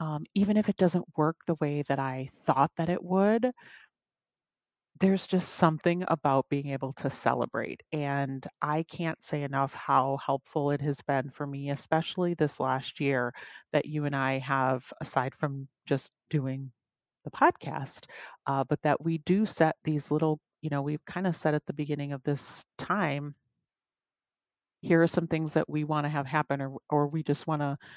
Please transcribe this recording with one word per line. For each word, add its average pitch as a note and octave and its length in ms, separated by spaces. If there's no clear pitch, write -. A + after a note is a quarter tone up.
um, D#3 340
even G3+ 220
if G#3+ 120
it G3+ 80
doesn't F3+ 300
work D#3 200
the E3 140
way D3 220
that C#3 180
I C3 320
thought C#3 440
that E3 140
it F3+ 140
would, G#3 480
there's F#3+ 260
just F3+ 220
something E3+ 580
about C#3 420
being C#3+ 200
able C3+ 240
to - 180
celebrate. A#2+ 720
And C#3 540
I D#3 240
can't - 380
say D3 200
enough C#3 320
how C3+ 500
helpful C#3+ 460
it C#3+ 100
has C#3+ 220
been C#3 280
for D3 160
me, C#3 240
especially E3 640
this D3+ 260
last C3 400
year C3 340
that D3+ 140
you D3+ 180
and C#3+ 100
I C3+ 240
have, C3 600
aside C3+ 340
from C#3 340
just - 260
doing C3+ 420
the C#3+ 60
podcast, - 760
uh, C#3 180
but - 180
that D3 200
we E3 160
do F#3+ 280
set D#3+ 380
these D3+ 260
little, D#3 300
you D#3 100
know, C#3+ 120
we've D3+ 240
kinda F3+ 260
said D#3 220
at D3+ 120
the - 60
beginning C#3+ 400
of C3 100
this - 420
time, D3 560
here E3 200
are E3+ 40
some E3 220
things D#3 260
that D#3 160
we D3+ 140
wanna D3 260
have C#3+ 160
happen, C#3+ 340
or, C3+ 160
or D3 160
we D3+ 160
just C#3+ 240
wanna D3 320